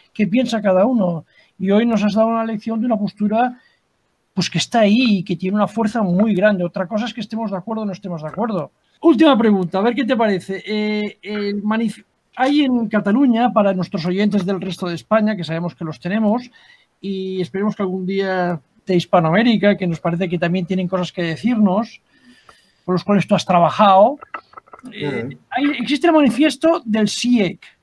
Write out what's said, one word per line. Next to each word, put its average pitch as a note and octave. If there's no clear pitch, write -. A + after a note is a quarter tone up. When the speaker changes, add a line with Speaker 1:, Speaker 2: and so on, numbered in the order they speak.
Speaker 1:
qué G#3
piensa A#3
cada F#3+
uno, F#3
y F#3
hoy G#3+
nos A3
has G3
dado A3
una A3+
lección A3+
de A3+
una A#3+
postura, G#3+
pues, F#3
que -
está -
ahí G#3+
y F3
que F3+
tiene F#3+
una G#3
fuerza A3
muy G3+
grande. F#3+
Otra F3+
cosa G#3+
es B3
que B3
estemos A3
de G3
acuerdo A3
o G#3+
no G3+
estemos F3
de D#3
acuerdo. F#3
Última D4
pregunta, G3
a G3
ver A#3+
qué C#4
te B3
parece. G3
Eh, G#3+
el G3+
manif-, A3
hay C#4+
en B3
Cataluña, A3+
para G3+
nuestros F3
oyentes G3
del G3
resto F3
de E3+
España, G#3+
que F3
sabemos E3
que -
los D#3
tenemos, A3
y F#3+
esperemos G3
que -
algún F#3
día F#3
de F#3
Hispanoamérica, F#3+
que F#3+
nos E3
parece F3
que F3
también F3
tienen F#3
cosas F3+
que F#3
decirnos, G#3
con F3+
los E3+
cuales G3+
tú G#3
has F3+
trabajado, G3
eh, B2
Speaker 2:
Ujú. -
Speaker 1:
hay, B3+
existe C#4+
el E4
manifiesto D4+
del G#3+
siec G#3+